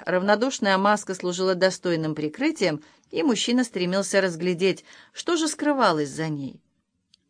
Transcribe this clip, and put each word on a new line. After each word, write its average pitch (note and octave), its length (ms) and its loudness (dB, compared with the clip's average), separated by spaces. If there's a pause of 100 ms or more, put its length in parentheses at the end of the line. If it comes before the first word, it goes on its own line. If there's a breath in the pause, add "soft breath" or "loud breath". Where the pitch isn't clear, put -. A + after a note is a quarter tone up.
равнодушная G3+ 720 2
маска G3+ 360 0
служила F#3 400 -2
достойным F3 600 0
прикрытием, D#3 680 -2 (280 soft breath)
и - 120 -2
мужчина B3 420 2
стремился F#3+ 560 0
разглядеть, F3+ 640 0 (280 loud breath)
что - 240 -2
же D#4 120 0
скрывалось A3 600 0
за D3+ 180 -6
ней. C#3+ 320 -8 (680)